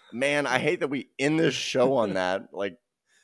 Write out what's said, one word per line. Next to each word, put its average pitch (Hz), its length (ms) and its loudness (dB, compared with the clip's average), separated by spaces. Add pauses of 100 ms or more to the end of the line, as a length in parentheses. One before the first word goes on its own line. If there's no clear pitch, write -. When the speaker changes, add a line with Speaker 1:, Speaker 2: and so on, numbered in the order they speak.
(120)
Speaker 1:
Man, 143 340 0
I 127 140 0
hate 156 220 0
that 147 80 -2
we 131 280 -8
end 151 220 2
this 156 160 2
show 131 400 2
on 107 180 0
Speaker 2:
<laughs> - 20 -2
Speaker 1:
that. 92 380 -2
Like, 95 240 -6 (460)